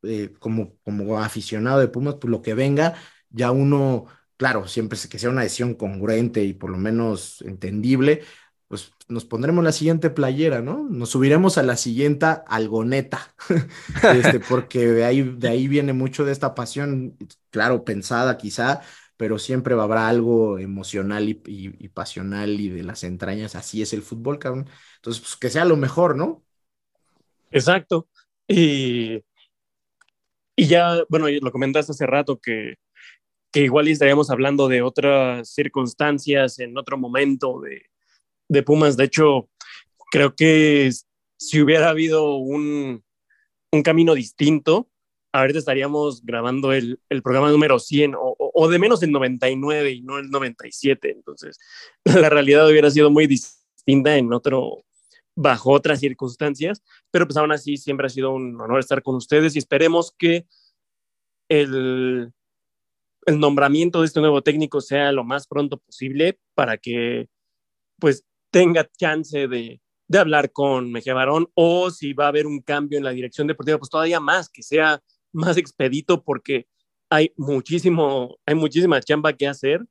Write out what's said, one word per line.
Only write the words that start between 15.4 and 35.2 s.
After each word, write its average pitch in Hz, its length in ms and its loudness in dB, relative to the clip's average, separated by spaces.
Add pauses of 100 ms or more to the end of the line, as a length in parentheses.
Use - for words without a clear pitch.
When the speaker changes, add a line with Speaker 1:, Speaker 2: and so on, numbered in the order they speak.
Speaker 1:
ahí 127 200 0
viene 143 240 0
mucho 131 320 -2
de 139 80 -2
esta 139 220 -4
pasión, 135 640 -8 (340)
claro, 113 340 0
pensada 117 520 -2
quizá, 117 460 -4 (340)
pero 110 220 -4
siempre 127 360 -4
habrá 110 340 0
algo 117 500 0
emocional 98 720 -6
y, 107 180 -8
y, 98 380 -16
y 98 40 -20
pasional 101 720 -8
y 104 80 -6
de 90 140 -10
las 85 220 -14
entrañas. 95 500 -10
Así 104 260 -12
es 107 120 -6
el 107 100 -8
fútbol, 120 360 -10
cabrón. 135 300 -10 (280)
Entonces, 113 260 -12
pues, - 140 -14
que 127 140 -6
sea 156 140 -2
lo 170 120 4
mejor, 143 400 0
¿no? 254 260 -6 (1080)
Speaker 2:
Exacto. 165 580 0 (400)
Y, 127 720 0 (1300)
y 190 100 4
ya, 170 420 4
bueno, 156 200 0
lo 139 240 -2
comentaste 135 400 -2
hace 139 140 -4
rato 139 320 -2
que, 110 360 -8 (800)
que 143 100 2
igual 147 260 4
y 156 40 4
estaríamos 143 380 4
hablando 139 380 2
de 127 140 2
otras 127 640 0